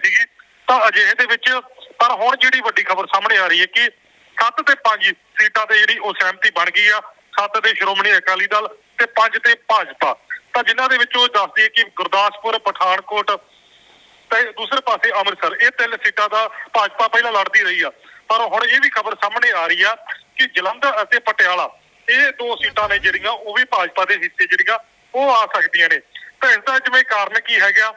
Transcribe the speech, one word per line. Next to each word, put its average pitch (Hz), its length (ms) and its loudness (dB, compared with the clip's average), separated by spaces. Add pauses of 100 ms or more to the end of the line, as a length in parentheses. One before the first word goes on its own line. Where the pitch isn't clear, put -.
ਸੀਗੀ। - 200 2 (420)
ਤਾਂ 220 220 4
ਅਜਿਹੇ 208 260 2
ਦੇ 247 120 0
ਵਿੱਚ, 240 340 0 (380)
ਪਰ 240 120 4
ਹੁਣ 247 260 0
ਜਿਹੜੀ 247 240 2
ਵੱਡੀ 214 220 -2
ਖਬਰ 190 240 -4
ਸਾਹਮਣੇ 202 320 0
ਆ 185 80 0
ਰਹੀ 170 140 -2
ਹੈ 170 60 2
ਕਿ 233 240 -2 (520)
ਸੱਤ 233 200 -2
ਤੇ 285 120 2
ਪੰਜ 208 300 -2 (360)
ਸੀਟਾਂ 214 260 0
ਤੇ 220 120 2
ਜਿਹੜੀ 214 200 2
ਉਹ 196 220 -6
ਸਹਿਮਤੀ 185 300 0
ਬਣ 175 200 -2
ਗਈ 208 180 2
ਆ। 214 120 2 (400)
ਸੱਤ 208 180 -2
ਤੇ 220 160 0
ਸ਼੍ਰੋਮਣੀ 196 420 0
ਅਕਾਲੀ 185 300 0
ਦਲ 214 220 -2 (300)
ਤੇ 233 80 2
ਪੰਜ 226 320 0
ਤੇ 233 160 2
ਭਾਜਪਾ। 175 640 -2 (380)
ਤਾਂ 233 100 0
ਜਿਨ੍ਹਾਂ 247 240 0
ਦੇ 254 100 2
ਵਿੱਚੋਂ 247 360 2
ਦੱਸ 196 220 0
ਦਈਏ - 120 2
ਕਿ 190 160 0 (120)
ਗੁਰਦਾਸਪੁਰ, 202 640 -2
ਪਠਾਨਕੋਟ 196 720 -2 (1040)
ਤੇ 233 100 2
ਦੂਸਰੇ 226 360 -4
ਪਾਸੇ 226 300 0
ਅੰਮ੍ਰਿਤਸਰ, 196 500 -2
ਇਹ 233 100 4
ਤਿੰਨ 233 340 -4
ਸੀਟਾਂ 208 240 0
ਦਾ 214 220 0 (240)
ਭਾਜਪਾ 220 340 0
ਪਹਿਲਾਂ 233 240 0
ਲੜਦੀ 196 300 2
ਰਹੀ 180 200 -2
ਆ, 139 80 -2 (380)
ਪਰ 220 120 2
ਹੁਣ 220 240 0
ਇਹ 247 160 2
ਵੀ - 100 2
ਖਬਰ 214 240 -4
ਸਾਹਮਣੇ 240 380 0
ਆ 165 140 -2
ਰਹੀ 185 160 0
ਆ 214 120 2 (420)
ਕਿ - 180 2
ਜਲੰਧਰ 220 480 -2
ਅਤੇ 233 160 0
ਪਟਿਆਲਾ, 180 600 -2 (300)
ਇਹ 269 240 2
ਦੋ 240 240 -6
ਸੀਟਾਂ 208 320 -4
ਨੇ 196 100 0
ਜਿਹੜੀਆਂ 190 320 -2
ਉਹ 208 260 -8
ਵੀ 240 80 2
ਭਾਜਪਾ 190 400 -2
ਦੇ 185 100 0
ਹਿੱਸੇ 180 320 -2
ਜਿਹੜੀਆਂ 220 320 0 (360)
ਉਹ 269 200 2
ਆ - 200 4
ਸਕਦੀਆਂ 170 340 0
ਨੇ। 156 100 0 (420)
ਤਾਂ 262 100 2
ਇਸ 226 60 4
ਦਾ 262 220 -2
ਜਿਵੇਂ 254 260 2
ਕਾਰਨ 214 360 -2
ਕੀ 226 200 0
ਹੈਗਾ, 202 360 2